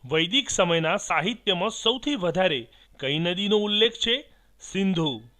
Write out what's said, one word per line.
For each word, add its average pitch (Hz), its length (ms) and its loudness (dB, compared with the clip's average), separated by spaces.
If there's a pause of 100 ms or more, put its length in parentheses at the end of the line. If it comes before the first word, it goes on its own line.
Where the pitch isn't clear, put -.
વૈદિક 170 460 0
સમયના 170 460 2
સાહિત્યમાં 190 720 -2
સૌથી 262 460 -2
વધારે 170 540 0 (280)
કઈ 139 200 -2
નદીનો 185 380 0
ઉલ્લેખ 208 360 2
છે? 240 380 -2 (300)
સિંધુ. 165 600 -2 (180)